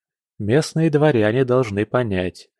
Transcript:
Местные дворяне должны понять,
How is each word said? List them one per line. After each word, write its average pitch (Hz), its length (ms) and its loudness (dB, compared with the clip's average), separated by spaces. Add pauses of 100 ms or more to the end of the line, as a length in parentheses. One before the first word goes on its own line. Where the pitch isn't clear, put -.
(380)
Местные 151 520 0
дворяне 131 560 2
должны 113 400 0
понять, 95 720 -4